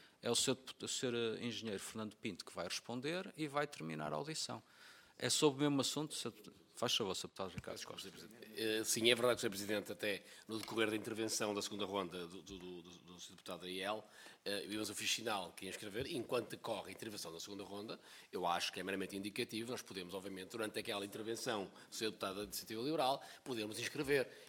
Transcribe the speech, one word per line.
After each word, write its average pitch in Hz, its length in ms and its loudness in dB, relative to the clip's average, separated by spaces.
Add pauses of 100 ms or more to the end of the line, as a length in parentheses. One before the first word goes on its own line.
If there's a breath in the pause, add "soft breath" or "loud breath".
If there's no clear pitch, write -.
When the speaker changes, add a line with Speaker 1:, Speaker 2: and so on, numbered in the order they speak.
(220 loud breath)
Speaker 1:
é 120 80 2
o 120 60 6
senhor 131 200 6
deput-, - 280 -8
o 107 60 -2
senhor, 123 260 2
eh, 110 300 2
engenheiro 107 340 -2
Fernando 107 380 -4
Pinto 95 260 -4
que - 100 -14
vai 90 120 -2
responder 147 720 -2
e 151 100 0
vai 143 180 2
terminar 156 460 -4
a 151 60 2
audição. 147 440 -4 (600 loud breath)
É 123 80 4
sobre 135 300 8
o 147 100 6
mesmo 139 120 6
assunto, 147 340 -2
Senhor - 160 -4
Deputado. - 260 -16 (180)
Faz 120 200 2
favor, 95 180 2
Senhor - 140 -2
Deputado 95 260 -6
Ricardo 90 220 -6
Speaker 2:
Desculpe, - 280 -8
Speaker 1:
Costa. 90 140 -12
Speaker 2:
Senhor 87 120 -14
Presidente. - 320 -10
Eh, 110 240 4
sim, 117 260 8
é 123 40 10
verdade, 117 260 6
Senhor 113 100 2
Presidente, 101 400 -2
até 101 320 0 (240 loud breath)
no 110 100 -2
decorrer 110 320 2
da 107 60 2
intervenção 110 580 0
da 101 80 2
segunda 104 220 -4
ronda 92 420 -2
do, 87 160 -10
do, 98 160 -10
do, 90 240 -10
do, 87 80 -16 (100)
do 90 200 -16
Senhor - 160 -14
Deputado 90 300 -8
Ariel, 95 360 -2 (440 loud breath)
eh, 98 200 0
vimos 104 240 -2
o 104 60 -6
ficho 107 220 2
final 101 340 0
que - 140 -10
ia 95 60 -4
inscrever, 107 360 -4
e 165 80 -4
enquanto 120 360 0
decorre 98 400 -6
a - 20 -
intervenção 104 400 -6
da 82 80 -8
segunda 98 240 -6
ronda, 101 340 -6 (320 loud breath)
eu 90 160 2
acho 85 240 4
que - 80 -4
é 92 40 -2
meramente 95 340 0
indicativo, 113 540 -2
nós 113 100 -2
podemos, 92 320 -8
obviamente, 95 380 -6
durante 107 280 -2
aquela 101 260 0
intervenção 107 640 -2 (200 loud breath)
do - 80 -10
Senhor 110 140 0
Deputado 98 260 -2
da 104 60 -2
Iniciativa 110 380 -4
Liberal, 139 400 4 (220 loud breath)
podemos 110 340 -2
inscrever. 135 480 4 (240 loud breath)